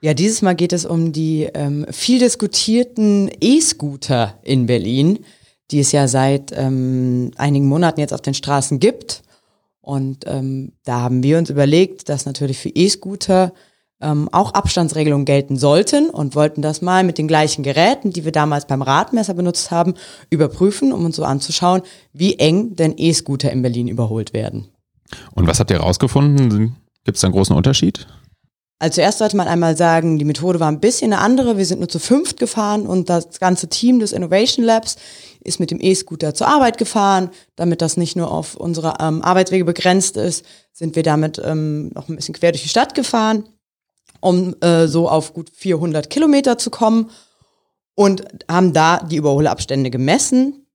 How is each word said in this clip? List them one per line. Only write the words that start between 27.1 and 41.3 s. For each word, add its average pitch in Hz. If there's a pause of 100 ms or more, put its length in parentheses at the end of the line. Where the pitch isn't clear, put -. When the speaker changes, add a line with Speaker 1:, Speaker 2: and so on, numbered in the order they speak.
Speaker 2:
da 104
einen 92
großen 95
Unterschied? - (720)
Speaker 1:
Also 160
zuerst 190
sollte 214
man 180
einmal 170
sagen, 165
die 147
Methode 160
war 160
ein 151
bisschen 220
eine 185
andere. 240
Wir 190
sind 175
nur 175
zu -
fünft 277
gefahren 208
und 180
das 170
ganze 180
Team 247
des 208
Innovation 196
Labs 226 (480)
ist -
mit 170
dem -
E-Scooter 165
zur -
Arbeit 254
gefahren. 196 (260)
Damit 170
das 160
nicht 170
nur 170
auf 156
unsere, 165
ähm, 160
Arbeitswege 185
begrenzt 180
ist, 156 (280)
sind 160
wir 165
damit, 156